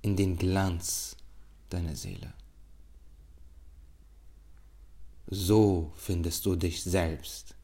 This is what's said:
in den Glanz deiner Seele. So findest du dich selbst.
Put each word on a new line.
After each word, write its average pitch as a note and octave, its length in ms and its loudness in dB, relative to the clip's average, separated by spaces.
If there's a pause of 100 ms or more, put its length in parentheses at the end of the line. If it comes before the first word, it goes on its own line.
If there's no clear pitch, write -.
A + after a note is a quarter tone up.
in G2+ 140 2
den F#2+ 200 4
Glanz F#2 800 0 (520)
deiner E2+ 280 -2
Seele. - 360 -10 (3000)
So F#2+ 720 6
findest E2+ 500 -2
du F#2 80 4
dich E2+ 300 0
selbst. E2+ 800 -2